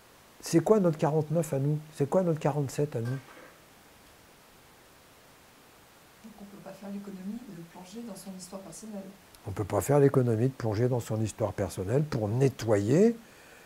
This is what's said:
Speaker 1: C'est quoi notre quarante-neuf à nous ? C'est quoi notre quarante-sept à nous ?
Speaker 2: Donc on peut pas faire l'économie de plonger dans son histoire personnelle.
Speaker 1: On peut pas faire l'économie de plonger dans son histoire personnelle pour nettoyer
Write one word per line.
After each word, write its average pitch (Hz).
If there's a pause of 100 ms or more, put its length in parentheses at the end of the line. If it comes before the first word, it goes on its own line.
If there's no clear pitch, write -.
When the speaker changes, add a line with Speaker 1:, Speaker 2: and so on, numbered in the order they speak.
(420)
Speaker 1:
C'est 165
quoi 208
notre 165
quarante-neuf 156
à 135
nous ? 147 (160)
C'est 139
quoi 190
notre 165
quarante-sept 147
à 117
nous ? 117
Speaker 2:
Donc 131 (3250)
on 202
peut 196
pas 190
faire 202
l'économie 202 (100)
de 170 (100)
plonger 190
dans 190
son 190
histoire 190
personnelle. 196 (440)
Speaker 1:
On 104
peut 101
pas 95
faire 143
l'économie 127
de 135
plonger 113
dans 123
son 110
histoire 107
personnelle 101
pour 120
nettoyer 127 (500)